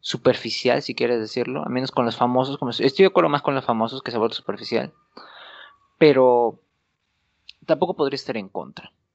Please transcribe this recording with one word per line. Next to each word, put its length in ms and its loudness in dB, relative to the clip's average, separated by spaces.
superficial, 800 0
si 120 -10
quieres 260 0
decirlo, 420 -6
al 80 -8
menos 220 -4
con 120 0
los 120 -2
famosos, 420 0
como 120 -4
s-, 140 -4
estoy 200 4
de 40 6
acuerdo 200 2
más 140 -2
con 120 -2
los 100 -4
famosos 380 -2
que 80 -10
se 60 -6
ha 40 -2
vuelto 160 0
superficial, 560 -6
pero 640 6
tampoco 280 0
podría 220 -2
estar 200 -8
en 120 -8
contra, 440 -14